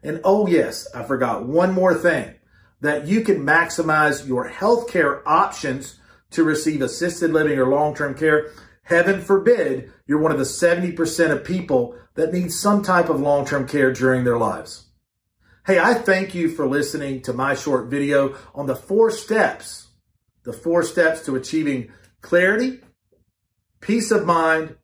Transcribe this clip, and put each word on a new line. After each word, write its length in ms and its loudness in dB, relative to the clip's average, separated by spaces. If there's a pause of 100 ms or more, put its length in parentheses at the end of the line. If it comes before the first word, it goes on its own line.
And 220 -8
oh 240 4
yes, 480 0
I 80 -10
forgot 420 -2
one 280 2
more 200 4
thing, 400 0 (480)
that 260 -2
you 140 2
can 240 0
maximize 800 0
your 220 -4
healthcare 760 0
options 760 -2 (320)
to 120 2
receive 380 0
assisted 500 -4
living 280 -2
or 80 2
long-term 480 -2
care. 360 0 (300)
Heaven 400 2
forbid 720 0 (140)
you're 120 0
one 120 2
of 80 -2
the 60 -2
seventy 460 0
percent 400 0
of 140 -4
people 500 -2 (200)
that 180 -2
need 180 -4
some 300 2
type 280 0
of 120 0
long-term 460 0
care 260 2
during 300 2
their 140 0
lives. 520 -6 (760)
Hey, 140 4
I 140 4
thank 420 0
you 140 0
for 180 -4
listening 540 -4
to 100 -8
my 240 -2
short 320 -2
video 480 0 (180)
on 140 -8
the 80 -2
four 340 2
steps, 800 -4 (560)
the 80 -12
four 320 0
steps 420 0
to 120 -4
achieving 560 -4 (280)
clarity, 600 0 (960)
peace 320 0
of 140 2
mind 580 2